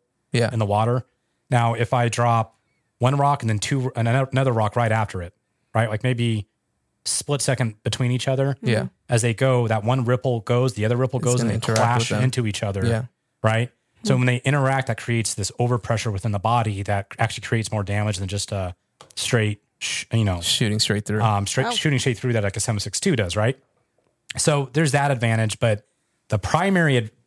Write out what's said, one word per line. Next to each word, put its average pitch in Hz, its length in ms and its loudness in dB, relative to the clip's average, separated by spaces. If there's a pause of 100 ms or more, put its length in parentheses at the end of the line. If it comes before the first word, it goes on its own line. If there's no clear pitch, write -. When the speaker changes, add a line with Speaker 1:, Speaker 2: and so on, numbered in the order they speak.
(320)
Speaker 1:
Yeah. 117 200 2
Speaker 2:
in 113 80 -2
the 107 60 2
water. 110 400 2 (460)
Now, 117 240 4
if 117 180 0
I 120 160 2
drop 117 460 2 (440)
one 127 160 4
rock 143 280 2
and 113 60 0
then 107 100 0
two, 131 360 -2
and 117 120 0
ano-, 131 240 2
another 131 220 2
rock 110 220 0
right 117 160 2
after 107 300 -2
it, 87 120 -12 (420)
right? 113 140 2
Like, 107 140 -4
maybe 117 440 0 (580)
split - 360 -2
second 117 420 -2
between 123 280 0
each 123 160 -2
other. 135 340 0
Speaker 1:
Yeah. 120 180 0
Speaker 3:
Mm-hmm. - 80 -4 (220)
Speaker 2:
As 120 140 2
they 120 120 2
go, 123 320 2
that 110 160 0
one 127 220 0
ripple 123 360 0
goes, 123 320 0
the 107 120 -2
other 117 120 2
ripple 127 220 -2
Speaker 1:
It's - 60 -4
Speaker 2:
goes, 123 160 2
and 117 80 0
Speaker 1:
gonna 113 100 -2
Speaker 2:
they - 140 -6
Speaker 1:
interact 120 260 2
with 117 80 0
Speaker 2:
clash - 20 -6
Speaker 1:
them. 107 140 0
Speaker 2:
into 127 240 0
each 104 160 -4
other, 98 220 -2
Speaker 1:
Yeah. 117 180 0 (400)
Speaker 2:
right? 113 280 -4 (320)
So 208 100 0
Speaker 3:
Hmm. 123 80 2
Speaker 2:
when 127 60 2
they 123 180 0
interact, 135 420 0
that 110 100 -4
creates 117 360 -4
this 98 260 -6
overpressure 120 540 -2
within 101 180 -4
the 101 80 -2
body 107 440 0
that 101 240 -4 (120)
actually 113 260 -2
creates 113 260 -2
more 104 120 -2
damage 101 340 -2
than 95 120 -6
just 101 240 -6
a 92 220 -6 (400)
straight, 107 460 0 (180)
sh-, - 340 -6
you 113 100 2
know, 90 180 0
Speaker 1:
Shooting 104 380 0
straight 104 260 0
through. 107 160 -2
Speaker 2:
um, 104 260 2
straight, 131 200 0
Speaker 3:
Oh. 240 40 -2
Speaker 2:
shooting 156 280 0
straight 123 180 0
through 123 160 -2
that, 110 100 0
like, 98 120 -4
a 104 60 -6
seven 104 180 -2
six - 200 -6
two 185 180 2
does, 90 180 -2
right? 110 220 0 (800)
So 143 360 0
there's 151 200 2
that 143 180 2
advantage, 113 480 0
but 110 260 0 (440)
the 110 100 2
primary 170 580 2
ad-, 107 140 -2 (160)